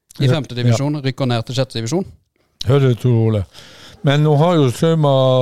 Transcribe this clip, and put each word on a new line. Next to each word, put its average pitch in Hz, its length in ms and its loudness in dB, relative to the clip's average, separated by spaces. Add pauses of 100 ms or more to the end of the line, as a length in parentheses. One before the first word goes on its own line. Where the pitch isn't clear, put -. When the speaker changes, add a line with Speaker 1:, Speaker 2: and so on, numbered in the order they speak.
(200)
Speaker 1:
i 135 60 0
Speaker 2:
Ja, 127 80 2
Speaker 1:
femte 123 200 -8
divisjon 120 400 -2
Speaker 2:
ja. 151 60 -8
Speaker 1:
rykker 131 260 -6
ned 120 200 -4
til 127 80 -10
sjette 131 260 -4
divisjon. 127 240 -4 (640)
Speaker 2:
Hører 135 140 2
du, 131 160 2
Tor 113 320 0
Ole? 104 160 -2 (580)
Men 147 220 2
nå 151 120 2
har 170 200 2
jo 139 140 2
Trauma 160 380 0 (340)